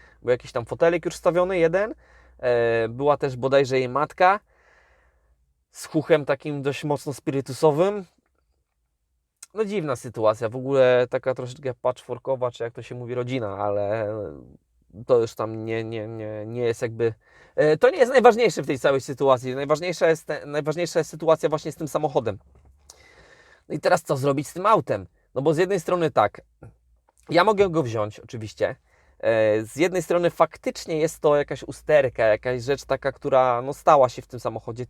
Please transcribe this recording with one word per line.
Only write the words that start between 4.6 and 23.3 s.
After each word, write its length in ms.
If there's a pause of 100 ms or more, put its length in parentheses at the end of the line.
z 140
chuchem 400
takim 360
dość 220
mocno 300
spirytusowym. 920 (1500)
No 120
dziwna 300
sytuacja, 540
w 60
ogóle 540
taka 240
troszeczkę 400
patchworkowa, 800
czy 120
jak 100
to 80
się 140
mówi, 200
rodzina, 420
ale 500 (1000)
to 120
już 160
tam 300
nie, 180
nie, 240
nie, 380
nie 160
jest 200
jakby, 320 (420)
e, 220
to 120
nie 80
jest 140
najważniejsze 500
w 60
tej 120
całej 220
sytuacji. 540
Najważniejsza 540
jest 160
te-, 200
najważniejsza 540
jest 100
sytuacja 400
właśnie 220
z 40
tym 120
samochodem. 520 (1300)